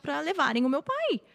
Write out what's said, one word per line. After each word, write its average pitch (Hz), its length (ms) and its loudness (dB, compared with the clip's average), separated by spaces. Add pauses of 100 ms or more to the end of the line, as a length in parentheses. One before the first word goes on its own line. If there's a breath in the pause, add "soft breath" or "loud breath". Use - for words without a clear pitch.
pra 294 200 -4
levarem 262 440 2
o 262 40 4
meu 277 120 0
pai. 539 400 -2 (140 soft breath)